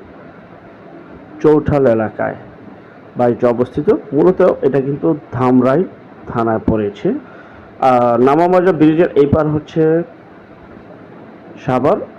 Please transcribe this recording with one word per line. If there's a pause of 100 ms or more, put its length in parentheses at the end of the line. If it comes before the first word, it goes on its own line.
(1400)
চৌঠাল (120)
এলাকায় (840)
বাড়িটি (100)
অবস্থিত। (280)
মূলত (260)
এটা
কিন্তু (280)
ধামরাই (480)
থানায়
পড়েছে। (800)
আর (120)
নামা
বাজার
ব্রিজের (120)
এই
পার
হচ্ছে (1800)
সাভার, (220)